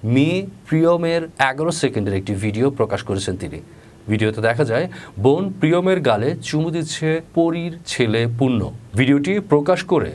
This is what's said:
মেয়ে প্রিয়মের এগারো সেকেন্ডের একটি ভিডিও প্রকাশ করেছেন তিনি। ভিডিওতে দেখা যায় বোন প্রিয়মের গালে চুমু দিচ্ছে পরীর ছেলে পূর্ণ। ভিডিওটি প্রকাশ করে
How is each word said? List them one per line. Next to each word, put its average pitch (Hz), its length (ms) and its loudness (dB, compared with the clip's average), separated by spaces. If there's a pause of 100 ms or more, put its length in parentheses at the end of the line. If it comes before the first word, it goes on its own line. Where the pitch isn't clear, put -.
মেয়ে 156 440 2 (200)
প্রিয়মের 165 560 2
এগারো 151 480 0
সেকেন্ডের 110 420 -2
একটি 98 200 -4
ভিডিও 107 380 0
প্রকাশ 107 320 -2
করেছেন 98 340 -4
তিনি। 78 220 -10 (480)
ভিডিওতে 110 340 0
দেখা 117 220 2
যায় 127 240 0 (320)
বোন 165 400 4
প্রিয়মের 180 400 2
গালে 127 420 0
চুমু 156 280 -2
দিচ্ছে 160 520 -4 (140)
পরীর 170 500 0
ছেলে 117 420 0 (120)
পূর্ণ। 120 320 0 (240)
ভিডিওটি 143 440 2
প্রকাশ 170 440 2
করে 175 320 0